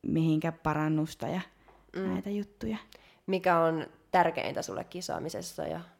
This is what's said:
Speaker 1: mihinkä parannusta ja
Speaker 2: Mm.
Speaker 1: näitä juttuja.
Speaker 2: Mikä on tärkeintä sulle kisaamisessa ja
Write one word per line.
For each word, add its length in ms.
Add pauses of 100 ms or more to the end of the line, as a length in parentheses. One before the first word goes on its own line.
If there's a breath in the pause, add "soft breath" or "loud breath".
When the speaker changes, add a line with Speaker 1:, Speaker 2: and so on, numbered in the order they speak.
Speaker 1:
mihinkä 440
parannusta 760
ja 140 (540 soft breath)
Speaker 2:
Mm. 180
Speaker 1:
näitä 160
juttuja. 480 (500 loud breath)
Speaker 2:
Mikä 320
on 280 (240)
tärkeintä 500
sulle 220
kisaamisessa 800
ja 160 (200)